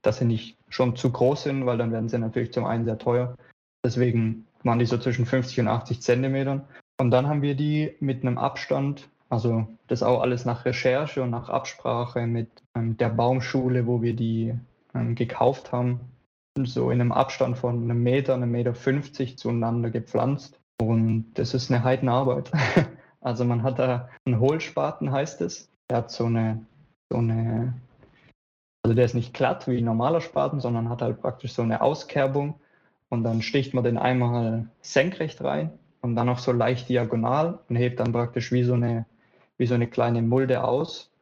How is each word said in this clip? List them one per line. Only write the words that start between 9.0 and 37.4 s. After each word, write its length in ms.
also 360
das 160
auch 180
alles 240
nach 220
Recherche 560
und 80
nach 180
Absprache 800
mit, 220
ähm, 220
der 100
Baumschule, 760
wo 160
wir 120
die, 400
ähm, 200
gekauft 580
haben, 280
so 260
in 100
einem 120
Abstand 440
von 280
einem 180
Meter, 320
einem 160
Meter 240
fünfzig 640
zueinander 500
gepflanzt. 720
Und 500
das 220
ist 160
eine 120
Heidenarbeit. 680
<laughs> 460
Also 200
man 180
hat 160
da 300
einen 160
Hohlspaten, 720
heißt 300
es. 280
Der 100
hat 120
so 140
eine, 420
so 100
eine, 540
also 140
der 80
ist 100
nicht 180
glatt 360
wie 100
ein 60
normaler 360
Spaten, 380
sondern 300
hat 140
halt 180
praktisch 320
so 100
eine 200
Auskerbung. 720
Und 120
dann 180
sticht 340
man 100
den 120
einmal 680
senkrecht 640
rein 260
und 160
dann 100
noch 140
so 100
leicht 380
diagonal 800